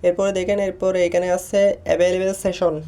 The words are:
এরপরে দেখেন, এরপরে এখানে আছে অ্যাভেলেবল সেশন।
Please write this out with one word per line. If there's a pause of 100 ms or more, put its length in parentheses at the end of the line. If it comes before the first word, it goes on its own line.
এরপরে
দেখেন, (100)
এরপরে
এখানে (100)
আছে (260)
অ্যাভেলেবল (120)
সেশন। (120)